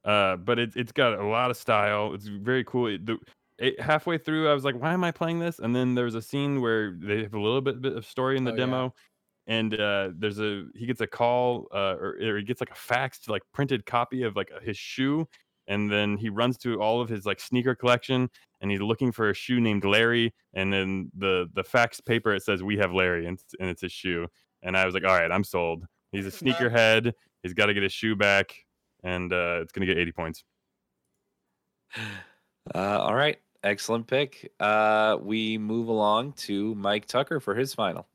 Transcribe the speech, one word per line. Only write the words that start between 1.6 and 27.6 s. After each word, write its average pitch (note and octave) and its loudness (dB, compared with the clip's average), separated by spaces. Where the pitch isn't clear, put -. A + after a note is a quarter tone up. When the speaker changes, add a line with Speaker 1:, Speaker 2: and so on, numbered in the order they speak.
Speaker 1:
It's G#2 -12
very A2 -2
cool. B2 -2
It, G2 -6
the, A2+ -4
it, B2+ -2
halfway D#3 0
through, D#3 0
I D3 6
was C3+ 0
like, C#3 0
"Why C#3 -2
am F3+ 0
I E3+ 0
playing E3+ -4
this?" E3+ -4
And A#2 -2
then B2+ 2
there B2 0
was A#2 -4
a A2+ -4
scene C#3+ -4
where A2 0
they G#2 -2
have G#2 -8
a G#2+ -4
little A#2 2
bit, B2+ -4
bit C3 -4
of A2+ -8
story C3 -2
in C3 0
the B2 -2
Speaker 2:
Oh, A2+ -6
yeah. B2 0
Speaker 1:
demo, B2+ -2
and, A2 0
uh, G2+ 2
there's G#2 -4
a, G2+ -4
he A2+ -10
gets B2 -2
a A2 -2
call, B2 0
uh, G2 0
or, F#2+ -6
or G#2 0
he G#2 -4
gets, A#2 -6
like, - -6
a - -20
faxed, - -4
like, G2+ -2
printed C3 0
copy B2 0
of, G#2 -2
like, G2 -4
his A2 -6
shoe, D3+ -2
and G#2 0
then G#2 2
he A2 -4
runs A#2+ 0
to A2+ -4
all A2+ 2
of A#2 -2
his, G#2 -6
like, G2+ -2
sneaker B2 0
collection, B2 2
and G2 -2
he's G2 0
looking A2+ 0
for A2 0
a G2 0
shoe B2 -2
named G#2 2
Larry, A2+ 4
and F#2+ -2
then F#2+ -2
the, F#2 0
the F#2+ -2
fax - 2
paper, A2+ 0
it F#2 -6
says, F#2+ 0
"We G2+ -2
have G2 2
Larry," F2+ 2
and F2+ -8
it's, - -20
and F#2 -4
it's E2+ -8
his F2 -8
shoe. E2+ -4
And F#2 -4
I F#2+ 6
was F2+ 0
like, F#2+ 0
"All F#2+ 6
right, E2 2
I'm F#2+ 0
sold." E2+ -2
He's G2 -6
a F#2+ -8
Speaker 3:
<laughs> - -14
Speaker 1:
sneakerhead. A2+ 4
He's F2+ -8
gotta G#2 4